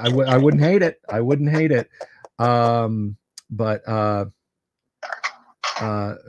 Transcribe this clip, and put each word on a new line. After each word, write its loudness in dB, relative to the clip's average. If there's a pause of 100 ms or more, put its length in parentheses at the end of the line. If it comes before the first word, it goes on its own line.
w-, 2
I 4
wouldn't 6
hate 4
it. -2 (100)
I -2
wouldn't 0
hate 0
it. 0 (500)
Um, 0 (340)
but, -4
uh, -2 (1500)
uh, -4 (140)